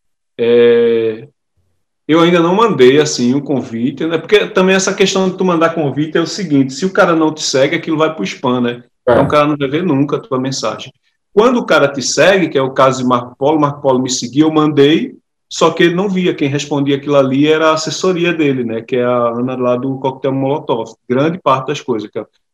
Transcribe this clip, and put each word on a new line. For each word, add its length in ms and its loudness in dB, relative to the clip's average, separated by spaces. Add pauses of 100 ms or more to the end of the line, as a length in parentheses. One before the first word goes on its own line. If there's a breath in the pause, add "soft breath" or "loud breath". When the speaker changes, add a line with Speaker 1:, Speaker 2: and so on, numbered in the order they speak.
(380)
Speaker 1:
é, 920 2 (800)
eu 140 4
ainda 180 4
não 160 0
mandei, 460 4
assim, 320 0
o 80 -2
convite, 640 -4
né? 120 -2
Porque 300 0
também 280 2
essa 180 0
questão 360 0
de 60 -4
tu 80 -2
mandar 320 2
convite 420 -2
é 40 2
o 60 -2
seguinte: 440 -2
se 140 -6
o 80 -4
cara 200 2
não 200 2
te 100 -10
segue, 320 0
aquilo 220 -4
vai 180 0
pro 80 -6
spam, 380 -2
né? 220 -4 (220)
Speaker 2:
É. 60 4
Speaker 1:
Então 140 2
o 20 -4
cara 200 2
não 100 0
vai 100 -2
ver 160 -2
nunca 320 0
a 60 -4
tua 180 -4
mensagem. 540 -6 (400)
Quando 240 4
o 80 -4
cara 220 4
te 120 -8
segue, 480 2
que 120 -2
é 20 2
o 120 -2
caso 280 2
de 60 -2
Marco 280 -2
Polo, 240 0
Marco 220 -2
Polo 180 2
me 100 -2
seguia, 340 -2
eu 80 2
mandei, 640 2 (340)
só 220 0
que 100 -2
ele 140 2
não 120 -2
via. 280 -2
Quem 120 -2
respondia 480 -2
aquilo 200 -2
ali 320 2
era 240 2
a 20 2
assessoria 580 -2
dele, 320 -2
né? 200 -6
Que 140 -4
é 60 0
a 260 0
Ana 260 -4
lá 200 0
do 220 -4
Coquetel 340 -4
Molotov. 600 -4 (160)
Grande 300 0
parte 300 -2
das 120 -8
coisas. 260 -4
Que, 160 -10 (300)